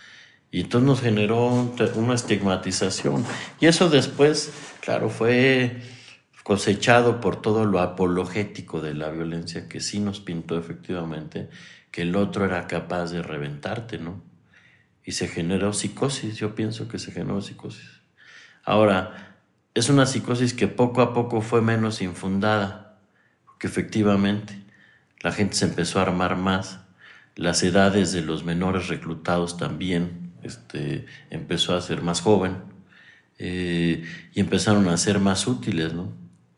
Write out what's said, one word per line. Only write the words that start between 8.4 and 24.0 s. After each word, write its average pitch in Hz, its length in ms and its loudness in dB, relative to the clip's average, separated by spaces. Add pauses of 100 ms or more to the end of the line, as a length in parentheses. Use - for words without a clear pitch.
de 76 120 -6
la 76 160 -6
violencia, 82 600 -8
que 85 100 -12
sí 104 220 -4
nos 101 180 -4
pintó 85 400 -6
efectivamente 82 880 -8 (420)
que - 120 -8
el 87 160 0
otro 101 260 0
era 90 240 -2
capaz 85 440 -4
de 87 100 -4
reventarte, 78 760 -8
¿no? 85 240 -10 (840)
Y 98 80 -8
se 90 160 -4
generó 92 420 0
psicosis, 110 640 -4
yo 107 180 -6
pienso 110 360 -4
que 95 100 -8
se - 140 -12
generó 95 280 -4
psicosis. - 600 -16 (640)
Ahora, 101 720 2 (360)
es 123 140 0
una 139 180 6
psicosis 120 480 0
que 101 140 0
poco 123 340 2
a 120 120 4
poco 117 260 0
fue 113 220 2
menos 110 400 0
infundada, 98 1000 -2 (460)
porque - 220 -8
efectivamente 101 920 0 (600)